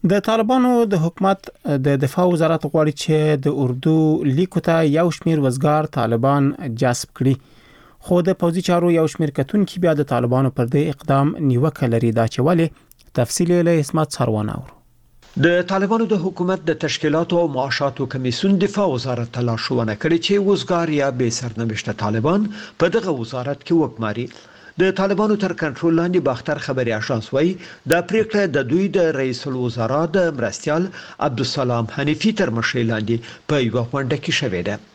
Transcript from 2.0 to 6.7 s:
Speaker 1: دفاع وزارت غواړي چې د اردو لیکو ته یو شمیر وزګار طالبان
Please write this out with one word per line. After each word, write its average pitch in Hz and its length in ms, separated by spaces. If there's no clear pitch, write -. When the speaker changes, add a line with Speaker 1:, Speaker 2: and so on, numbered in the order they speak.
Speaker 1:
دفاع 143 300
وزارت 160 340
غواړي 151 280
چې 151 420
د 147 180
اردو 131 320
لیکو 180 280
ته 165 80
یو 165 80
شمیر 160 260
وزګار 147 500
طالبان 135 560